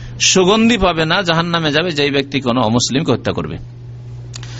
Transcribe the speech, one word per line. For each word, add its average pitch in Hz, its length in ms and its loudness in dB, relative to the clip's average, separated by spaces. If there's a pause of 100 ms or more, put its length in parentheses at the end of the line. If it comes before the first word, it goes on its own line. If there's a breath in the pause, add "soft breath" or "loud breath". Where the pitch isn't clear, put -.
(200 loud breath)
সুগন্ধি 220 580 4
পাবে 170 260 2
না, 175 180 0
জাহান্নামে 165 500 0
যাবে 165 180 2
যেই 143 200 0
ব্যক্তি 139 300 -2
কোনো 123 200 0
অমুসলিমকে 123 520 2
হত্যা 107 200 -2
করবে। 80 240 -6 (1040 loud breath)